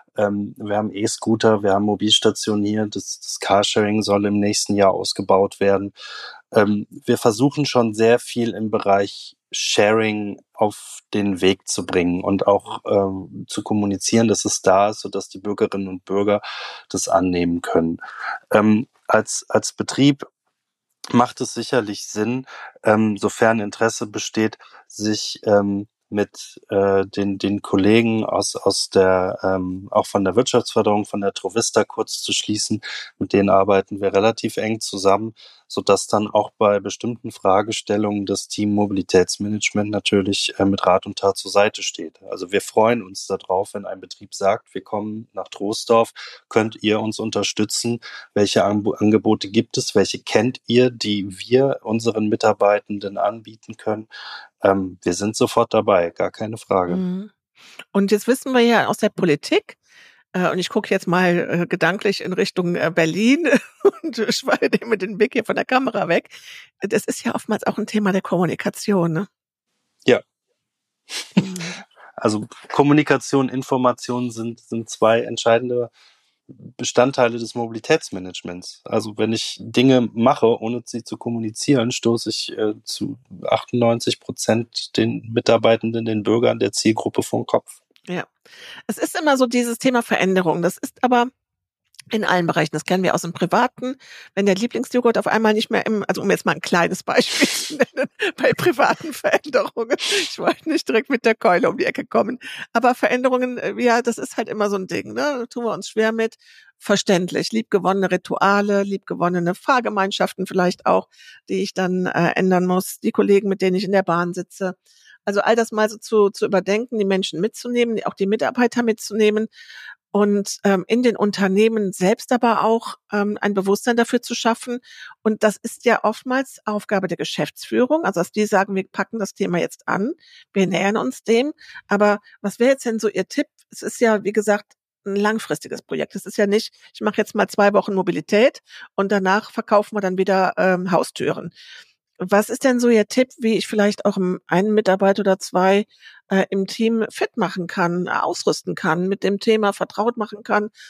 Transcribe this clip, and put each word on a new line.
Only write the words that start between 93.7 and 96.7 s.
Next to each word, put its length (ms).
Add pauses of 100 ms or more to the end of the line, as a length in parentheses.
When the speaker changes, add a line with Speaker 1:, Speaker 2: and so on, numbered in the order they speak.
Speaker 2:
Wenn 100
der 80
Lieblingsjoghurt 640
auf 80
einmal 300
nicht 160
mehr 160
im, 200
also 140
um 80
jetzt 160
mal 60
ein 100
kleines 400